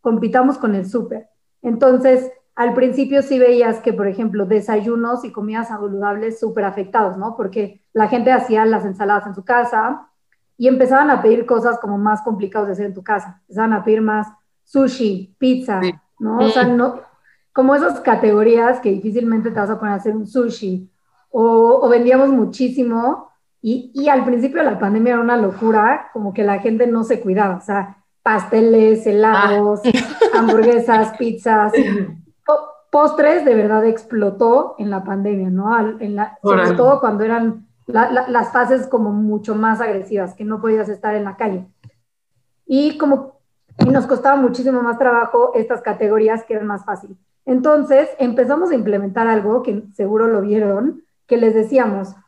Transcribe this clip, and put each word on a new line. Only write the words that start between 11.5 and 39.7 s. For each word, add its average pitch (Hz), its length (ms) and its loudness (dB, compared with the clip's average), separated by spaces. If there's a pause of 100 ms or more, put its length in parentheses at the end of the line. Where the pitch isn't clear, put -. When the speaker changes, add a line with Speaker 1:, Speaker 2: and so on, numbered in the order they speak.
Speaker 1:
como 202 180 -4
más 214 240 0
complicadas 202 460 -4
de 196 60 -6
hacer 202 120 -6
en 190 80 -10
tu 185 80 -16
casa. 190 400 -6
Empezaban 220 300 -2
a 202 120 -2
pedir 214 160 2
más 214 280 -2 (340)
sushi, 233 760 -2
pizza, 254 460 -2
Speaker 2:
Sí. 180 100 -2 (280)
Speaker 1:
¿no? 220 180 -4
O 220 100 4
sea, 247 200 2
Speaker 3:
Mm. 240 80 2
Speaker 1:
no, 240 240 0 (520)
como 269 220 4
esas 330 260 0
categorías 233 800 2
que 220 100 -2
difícilmente 220 600 -2
te 220 100 -4
vas 202 100 -2
a 214 80 -4
poner 214 160 -4
a - 40 -4
hacer 214 180 -4
un 214 100 -8
sushi. 208 640 -4 (400)
O, 226 520 4
o 247 60 2
vendíamos 247 400 4
muchísimo 247 1000 -2 (300)
y, 240 340 -6
y 277 160 -2
al 269 140 2
principio 247 380 -2
de 277 80 2
la 196 80 -6
pandemia 220 360 0
era 233 80 0
una 240 140 0
locura, 220 760 0
como 202 220 -8
que 214 100 -2
la 202 160 0
gente 226 260 -2
no 233 160 -2
se 226 180 -2
cuidaba, 190 360 -2
o 185 40 -12
sea, 196 360 -6 (260)
pasteles, 220 840 2
helados, 208 800 2
Speaker 3:
Ah. 254 80 2
<laughs> - 460 0
Speaker 1:
hamburguesas, 220 800 2
pizzas. 220 560 0 (760)
Po-, 302 220 2 (220)
postres 302 540 2
de 254 100 6
verdad 214 320 2
explotó 226 920 0
en 208 120 -6
la 190 120 -6
pandemia, 196 480 -4
¿no? 196 240 -2
Al-, 220 260 -2
en 208 160 -8
la, 208 260 -8
sobre 202 200 2
Speaker 2:
Órale. 180 140 2
Speaker 1:
todo 269 240 4
cuando 214 240 -2
eran 226 420 -2 (200)
la, 240 240 0
la, 254 180 -2
las 233 240 -2
fases 247 340 0
como 220 260 0
mucho 214 420 -2
más 220 260 0